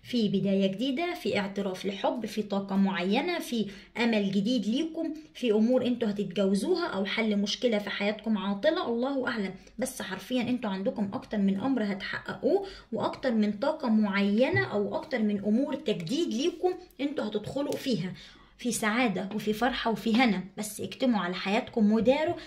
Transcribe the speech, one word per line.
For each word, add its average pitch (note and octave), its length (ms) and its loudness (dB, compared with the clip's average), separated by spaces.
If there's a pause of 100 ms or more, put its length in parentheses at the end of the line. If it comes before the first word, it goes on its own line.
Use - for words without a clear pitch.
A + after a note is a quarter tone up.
في A3+ 260 0
بداية G3 380 2
جديدة، C#4 480 -2
في G3 240 -2
اعتراف G3 480 -4
لحب، A3+ 400 -2
في G#3 160 -4
طاقة G3 340 -2
معينة، G3 640 2
في A3 280 -2 (300)
امل G#3+ 360 2
جديد G#3 340 2
ليكم، D#4+ 480 -2 (200)
في A#3 180 0
امور A#3 340 4
انتوا A#3 240 0
هتتجوزوها G3+ 760 0
او G3 180 -2
حل G#3+ 320 0
مشكلة G#3 420 0
في G3+ 120 -4
حياتكم G#3 480 -2
عاطلة، B3+ 500 0
الله B3+ 400 -2
اعلم. G3 260 -2 (240)
بس A#3+ 240 -4
حرفيًا G3 400 -4
انتوا A3+ 280 -2
عندكم G3 420 -2
اكتر - 260 -6
من G3 220 4
امر B3+ 240 2
هتحققوه، B3 800 -2 (260)
واكتر C4+ 400 -2
من G#3 200 2
طاقة C#4 360 -2
معينة G#3+ 760 4
او G3+ 300 0
اكتر C#4+ 240 -4
من G#3 200 2
امور B3+ 360 2
تجديد G#3+ 540 -2
ليكم E4 440 0 (280)
انتوا C#4 240 -2
هتدخلوا G#3+ 520 -2
فيها، F3+ 380 -2 (440)
في A#3+ 140 -2
سعادة G#3+ 640 0
وفي G#3+ 180 0
فرحة A#3+ 380 0
وفي A3 240 0
هنا. G#3 300 4 (140)
بس - 220 -8
اكتموا A3+ 400 0
على F3+ 140 -2
حياتكم G#3 580 2
وداروا C#4+ 420 4 (120)